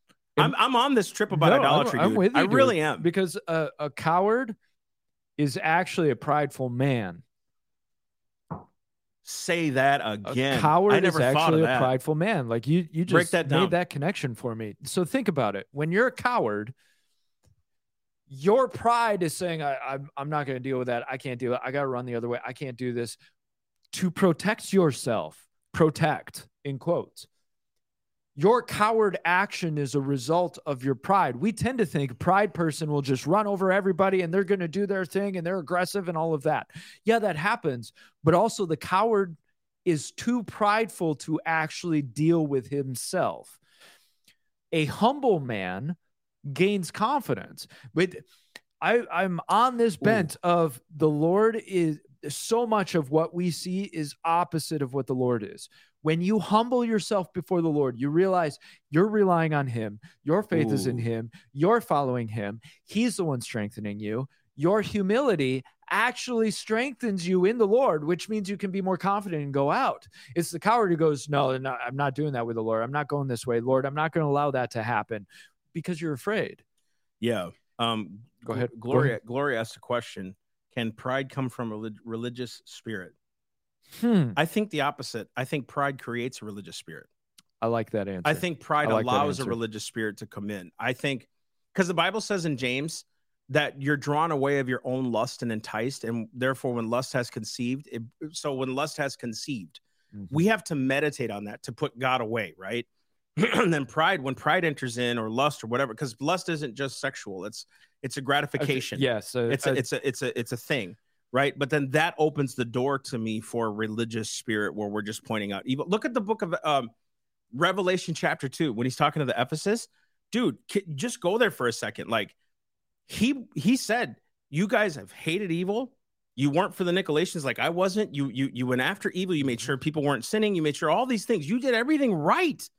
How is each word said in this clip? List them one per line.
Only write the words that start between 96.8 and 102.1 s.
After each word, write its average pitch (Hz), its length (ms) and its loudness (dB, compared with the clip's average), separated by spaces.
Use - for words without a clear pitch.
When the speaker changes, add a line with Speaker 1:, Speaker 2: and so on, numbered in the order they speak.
Speaker 2:
lust 123 220 -2
has 123 180 -2
conceived, 123 640 -6
it, 117 100 -8
so 147 220 -6
when 131 200 -4
lust 147 220 -4
has 139 200 -4
conceived, 113 640 -10
Speaker 1:
Mm-hmm. 101 200 -12
Speaker 2:
we 165 120 0
have 220 180 2
to 165 120 -4
meditate 135 560 0
on 104 120 -8
that 104 200 -12
to 127 80 -10
put 131 260 -6
God 127 220 0